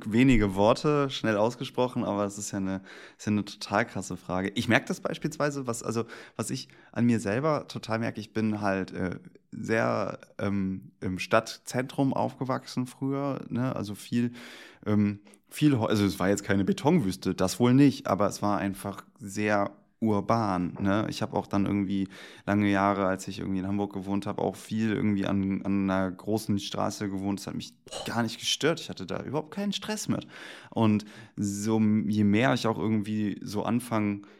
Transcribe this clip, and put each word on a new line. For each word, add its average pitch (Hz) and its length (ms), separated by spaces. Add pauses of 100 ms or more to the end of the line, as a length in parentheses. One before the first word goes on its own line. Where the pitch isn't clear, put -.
wenige 107 480
Worte, 135 560
schnell 113 260
ausgesprochen, 123 680
aber 101 180
das 101 160
ist 101 140
ja 104 60
eine, 95 240 (360)
ist - 80
ja 107 60
eine 104 120
total - 400
krasse 98 320
Frage. 92 380
Ich 117 140
merke 113 180
das - 140
beispielsweise, 147 680
was, 117 160
also, 113 220 (320)
was 113 140
ich - 180 (240)
an 117 140
mir 117 120
selber 127 480
total 113 320
merke, 113 220
ich 107 120
bin 107 280
halt, 95 320
äh, 92 260 (320)
sehr, 113 680 (180)
ähm, 95 640
im 92 180
Stadtzentrum 127 960
aufgewachsen 127 720
früher, 139 640
ne? 127 260
Also 101 220
viel, 120 360 (540)
ähm, 104 320 (320)
viel 147 280
Heu-, 110 80
also 104 180
es 82 160
war 90 80
jetzt 98 160
keine 98 200
Betonwüste, 98 680
das 92 260
wohl 123 140
nicht, 139 320
aber 98 220
es 98 120
war 104 180
einfach 98 460 (140)
sehr 104 540 (280)
urban, 101 800
ne? 98 300
Ich - 120
habe - 140
auch 101 100
dann 98 180
irgendwie 98 440 (360)
lange 101 240
Jahre, 98 380
als 95 220
ich 98 100
irgendwie 95 220
in 92 80
Hamburg 101 240
gewohnt 98 340
habe, 101 160
auch 95 140
viel 110 360
irgendwie 98 340
an, 98 380
an 98 240
einer 95 220
großen 104 480
Straße 101 500
gewohnt. 98 300
Das - 80
hat - 80
mich - 180 (320)
gar 117 200
nicht 113 160
gestört. - 400
Ich - 100
hatte - 160
da - 160
überhaupt 156 320
keinen 202 180
Stress - 360
mit. - 180 (440)
Und 104 340 (320)
so, 101 400
m-, 107 320
je 104 160
mehr 110 280
ich 120 140
auch 110 120
irgendwie 107 640
so 101 200
anfange, 104 600 (180)